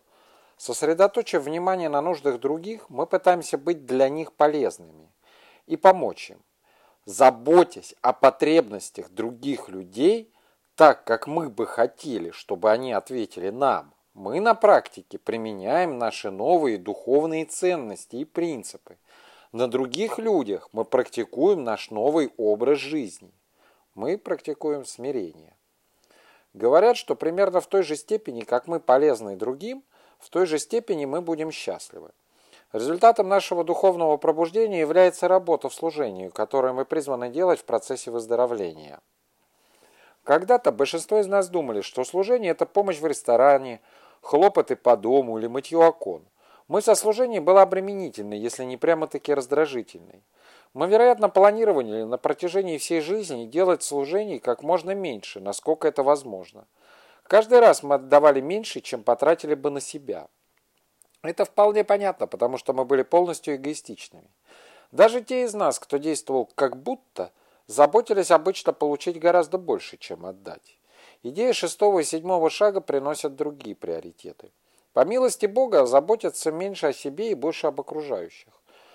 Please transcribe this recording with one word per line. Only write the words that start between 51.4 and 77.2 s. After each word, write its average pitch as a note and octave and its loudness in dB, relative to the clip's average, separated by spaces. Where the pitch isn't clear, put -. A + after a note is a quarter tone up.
на A#2 -6
протяжении E3+ -4
всей E3 -2
жизни D#3 -6
делать F3 0
служений D3+ -4
как B2 -4
можно F3 -2
меньше, A#2+ -10
насколько D3 -2
это C#3 -2
возможно. A2+ -4
Каждый A3 6
раз G3 6
мы C#3+ 0
отдавали C#3 6
меньше, F3+ -6
чем A2+ -10
потратили D3+ 0
бы C#3+ -4
на C#3 -8
себя. A2 -12
Это E3+ -4
вполне G#3 2
понятно, G3+ -2
потому B2 -4
что - -4
мы C3 -2
были C3 2
полностью E3 0
эгоистичными. C3+ -14
Даже A3+ 4
те B3+ -4
из A3 -4
нас, F#3 -2
кто - -6
действовал C#3 -4
как C3 -2
будто, C#3 -10
заботились F3 2
обычно E3 0
получить D#3 -4
гораздо E3+ 0
больше, B2 -6
чем E2+ -16
отдать. - -18
Идея G#3 -2
шестого G3 2
и D3+ 0
седьмого E3 0
шага G3 0
приносят C#3+ -4
другие C#3 -8
приоритеты. E2 -14
По B2+ 4
милости A#3+ -2
Бога G3+ 2
заботятся D#3 0
меньше F3+ -6
о C3+ -2
себе D#3+ -8